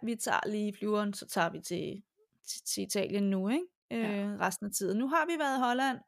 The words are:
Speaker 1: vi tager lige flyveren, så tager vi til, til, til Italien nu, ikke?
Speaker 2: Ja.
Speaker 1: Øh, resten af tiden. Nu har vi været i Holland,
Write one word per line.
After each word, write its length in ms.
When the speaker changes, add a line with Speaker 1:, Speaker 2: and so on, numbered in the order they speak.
Speaker 1:
vi 140
tager 320
lige 260
flyveren, 400
så 120
tager 240
vi 100
til, 420
til, 180
til 180
Italien 480
nu, 180
ikke? 180
Speaker 2:
Ja. 60
Speaker 1:
Øh, 180
resten 260
af 60
tiden. 260
Nu 100
har 180
vi 120
været 200
i 20
Holland, 480